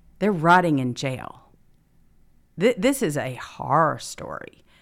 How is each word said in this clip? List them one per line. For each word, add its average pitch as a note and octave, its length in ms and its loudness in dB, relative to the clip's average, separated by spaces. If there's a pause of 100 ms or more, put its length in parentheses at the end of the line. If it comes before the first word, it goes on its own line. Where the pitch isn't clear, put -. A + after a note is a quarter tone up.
(180)
They're G#3 140 0
rotting E3+ 480 4
in B2 160 -2
jail. - 560 -8 (1080)
Th-, A3+ 200 4
this C4 240 0
is D3+ 120 0
a B2+ 200 -6
horror C#3 640 0
story. - 640 -14 (200)